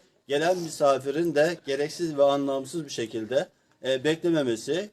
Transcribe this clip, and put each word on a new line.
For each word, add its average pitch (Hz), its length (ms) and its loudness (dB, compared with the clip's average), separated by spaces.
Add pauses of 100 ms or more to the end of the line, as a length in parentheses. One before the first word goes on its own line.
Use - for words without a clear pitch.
(280)
Gelen 160 300 2
misafirin 147 760 0
de 160 320 4
gereksiz 147 520 -2
ve 139 40 6
anlamsız 139 640 0
bir 139 60 -14
şekilde, 120 580 -2 (360)
e, 131 200 -2
beklememesi, 156 880 0